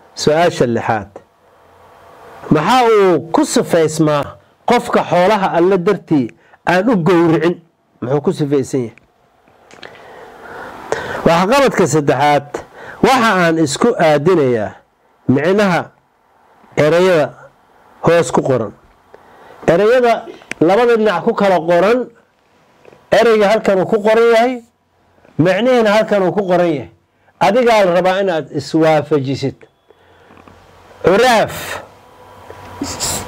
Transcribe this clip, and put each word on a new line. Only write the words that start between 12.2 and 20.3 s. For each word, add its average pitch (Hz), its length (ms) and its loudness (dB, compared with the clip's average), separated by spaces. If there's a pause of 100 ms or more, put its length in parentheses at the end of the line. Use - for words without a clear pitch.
waxa 233 280 2 (120)
aan 165 160 0
isku 160 300 0 (100)
aadinayaa 143 720 2 (580)
micnaha 165 600 0 (840)
ereyada 156 520 2 (720)
hoos 165 300 0
ku 156 100 0
qoran. 123 300 -4 (920)
Ereyada 226 600 2 (340)